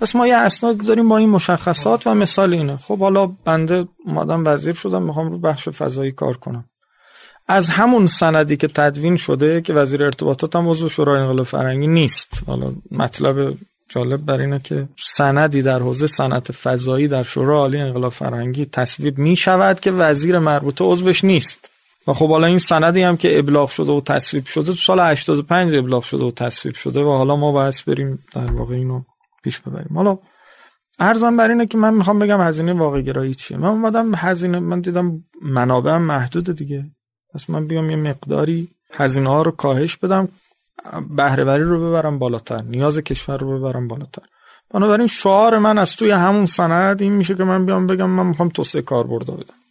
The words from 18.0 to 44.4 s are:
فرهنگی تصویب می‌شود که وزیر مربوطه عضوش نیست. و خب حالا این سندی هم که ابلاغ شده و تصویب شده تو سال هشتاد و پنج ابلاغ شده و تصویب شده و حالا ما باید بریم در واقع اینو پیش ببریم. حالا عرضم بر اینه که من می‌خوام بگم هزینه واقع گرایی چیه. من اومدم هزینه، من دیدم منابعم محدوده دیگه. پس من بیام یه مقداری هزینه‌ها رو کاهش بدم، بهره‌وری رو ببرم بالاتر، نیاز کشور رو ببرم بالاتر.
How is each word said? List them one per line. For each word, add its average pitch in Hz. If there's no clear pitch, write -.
فرهنگی 127
تصویب 135
می‌شود 185
که 190
وزیر 170
مربوطه 143
عضوش 180
نیست. -
و 147
خب 156
حالا 160
این 180
سندی 170
هم 175
که 165
ابلاغ 143
شده 147
و 143
تصویب 139
شده 156
تو 180
سال 185
هشتاد 156
و 143
پنج 170
ابلاغ 127
شده 139
و 120
تصویب 123
شده 135
و 147
حالا 139
ما 147
باید 139
بریم 135
در 123
واقع 120
اینو 127
پیش -
ببریم. 147
حالا 190
عرضم 226
بر 226
اینه 233
که 226
من 220
می‌خوام 208
بگم 208
هزینه 165
واقع 147
گرایی 135
چیه. -
من 156
اومدم 220
هزینه، 175
من 175
دیدم 175
منابعم 131
محدوده 160
دیگه. 143
پس 151
من 156
بیام 160
یه 156
مقداری 151
هزینه‌ها 135
رو 165
کاهش 147
بدم، 190
بهره‌وری 139
رو 170
ببرم 156
بالاتر، 120
نیاز 135
کشور 139
رو 135
ببرم 127
بالاتر. 131